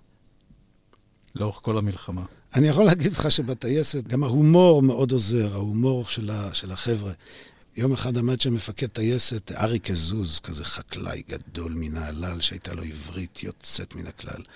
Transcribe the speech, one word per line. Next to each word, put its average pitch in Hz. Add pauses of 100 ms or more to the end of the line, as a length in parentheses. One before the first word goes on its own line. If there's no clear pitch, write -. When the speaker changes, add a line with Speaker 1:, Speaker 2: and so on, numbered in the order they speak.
(1300)
Speaker 1:
לאורך 104
כל 110
המלחמה. 98 (300)
Speaker 2:
אני 147
יכול 160
להגיד 196
לך 147
שבטייסת 131
גם 131
ההומור 151
מאוד 131
עוזר, 110
ההומור 113
של 107
ה-, 101
של 92
החבר'ה. 104 (640)
יום 131
אחד 123
עמד 120
שם 123
מפקד 113
טייסת, 113
אריק 110
עזוז, 87
כזה 76
חקלאי -
גדול 82
מנהלל, 80
שהייתה -
לו 85
עברית 80
יוצאת -
מן -
הכלל. - (140)